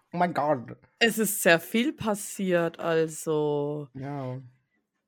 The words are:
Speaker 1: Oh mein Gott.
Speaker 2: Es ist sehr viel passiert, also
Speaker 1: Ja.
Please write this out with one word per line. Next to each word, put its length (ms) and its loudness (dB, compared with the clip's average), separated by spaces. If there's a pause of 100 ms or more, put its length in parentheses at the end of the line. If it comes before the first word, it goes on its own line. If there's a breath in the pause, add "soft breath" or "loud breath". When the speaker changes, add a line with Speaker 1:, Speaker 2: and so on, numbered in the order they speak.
(120)
Speaker 1:
Oh 60 -6
mein 160 2
Gott. 440 0 (220)
Speaker 2:
Es 200 4
ist 240 0
sehr 160 8
viel 340 -2
passiert, 880 -2
also 1120 -2
Speaker 1:
Ja. 460 -8 (680)